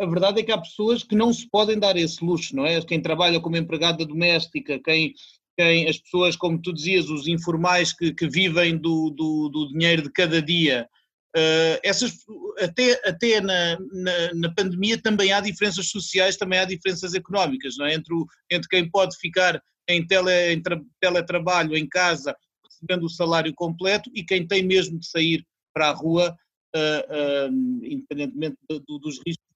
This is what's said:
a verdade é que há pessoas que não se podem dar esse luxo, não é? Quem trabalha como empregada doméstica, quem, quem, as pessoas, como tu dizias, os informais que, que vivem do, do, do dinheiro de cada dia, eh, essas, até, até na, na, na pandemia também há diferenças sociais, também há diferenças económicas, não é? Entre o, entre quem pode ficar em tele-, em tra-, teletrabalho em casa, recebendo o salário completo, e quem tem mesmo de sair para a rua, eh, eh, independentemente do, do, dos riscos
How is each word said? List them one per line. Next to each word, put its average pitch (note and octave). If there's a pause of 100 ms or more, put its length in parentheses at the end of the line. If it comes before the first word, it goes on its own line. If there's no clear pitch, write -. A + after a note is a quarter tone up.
a G3+
verdade F#3+
é G#3
que A3
há G#3
pessoas A3
que -
não A#3
se -
podem G#3+
dar G3+
esse E3
luxo, E3
não C3+
é? E3
Quem E3
trabalha E3
como E3
empregada E3
doméstica, D#3
quem, D#3+ (440)
quem, E3
as D#3+
pessoas, F3
como E3
tu F3+
dizias, D#3+
os D3
informais E3+
que, E3
que E3
vivem E3+
do, D#3+
do, D3+
do D3
dinheiro E3
de C#3
cada E3
dia, D3 (460)
eh, D#3+
essas, G3+ (480)
até, A#3+ (120)
até G#3+
na, F3+ (140)
na, F3+
na E3+
pandemia G3
também G3+
há G3+
diferenças G3
sociais, F#3+
também F#3
há F#3+
diferenças F3+
económicas, D#3+
não C#3+
é? D#3
Entre D#3+
o, E3 (240)
entre F3
quem F3+
pode F3+
ficar F3+ (280)
em E3+
tele-, F3+
em E3
tra-, E3+ (200)
teletrabalho E3+
em D#3
casa, E3+ (280)
recebendo E3+
o E3
salário E3
completo, F3+
e G#3
quem F3
tem F#3+
mesmo F#3
de -
sair E3 (300)
para D3+
a D3
rua, E3+ (380)
eh, D3+
eh, C#3+ (340)
independentemente C#3+ (120)
do, D#3
do, D3
dos C#3
riscos E3+ (120)